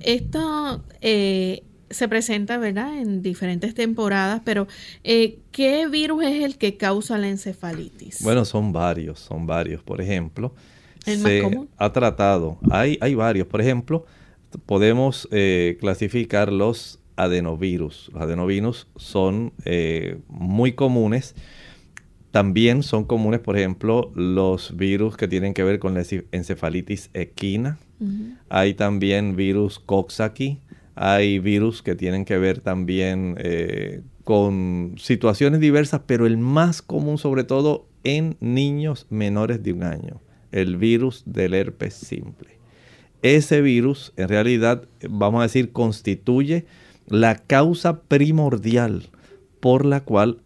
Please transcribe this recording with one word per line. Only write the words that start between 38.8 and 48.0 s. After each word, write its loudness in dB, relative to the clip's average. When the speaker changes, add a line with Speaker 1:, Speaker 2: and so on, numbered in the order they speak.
Speaker 2:
menores -2
de -2
un -4
año, -8
el 0
virus 0
del -2
herpes -4
simple. -16
Ese 6
virus, 2
en -2
realidad, 2
vamos 2
a 4
decir, 2
constituye 0
la 4
causa 2